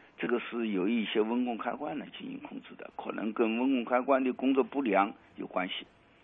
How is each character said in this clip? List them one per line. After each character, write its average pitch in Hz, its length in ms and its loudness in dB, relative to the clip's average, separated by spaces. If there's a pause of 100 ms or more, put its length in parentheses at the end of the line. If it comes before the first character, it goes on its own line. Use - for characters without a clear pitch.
(180)
这 - 100 -4
个 120 140 2
是 113 280 -2
由 95 200 2
一 117 160 2
些 110 160 2
温 120 240 2
控 117 120 -4
开 117 140 -4
关 147 260 -6
来 107 80 -8 (120)
进 - 100 -10
行 - 120 -8
控 - 240 -12
制 - 140 -18
的， - 200 -16
可 - 160 -6
能 110 180 -4
跟 113 160 4 (120)
温 131 120 2
控 120 140 2
开 127 160 2
关 131 200 4
的 127 120 0
工 131 200 2
作 135 80 4
不 127 200 0
良 101 280 4 (280)
有 95 100 -10
关 90 220 -2
系。 - 160 -10 (380)